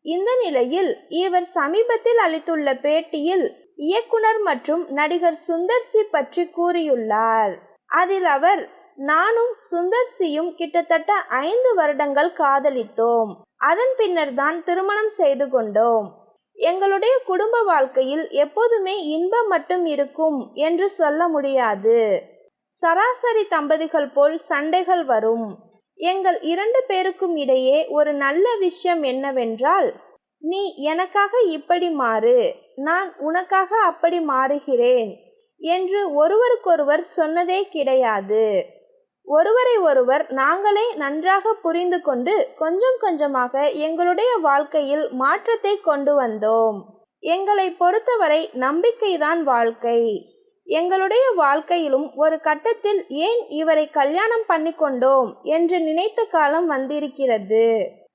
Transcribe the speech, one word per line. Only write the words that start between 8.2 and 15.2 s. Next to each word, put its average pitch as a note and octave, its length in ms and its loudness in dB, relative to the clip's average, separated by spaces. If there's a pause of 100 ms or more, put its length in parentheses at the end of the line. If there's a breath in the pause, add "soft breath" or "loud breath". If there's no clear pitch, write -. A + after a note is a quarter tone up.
அவர், D#4+ 440 0 (280)
"நானும் G#4 600 0 (140)
சுந்தர் F#4 360 0
சியும் E4+ 480 -4
கிட்டத்தட்ட E4 580 -2 (160)
ஐந்து G#4 460 0
வருடங்கள் D4 560 0
காதலித்தோம். B3 1040 0 (240)
அதன் G4+ 400 0
பின்னர் E4+ 380 -2
தான் D4+ 280 -2
திருமணம் G4 460 -2
செய்து C#4 400 0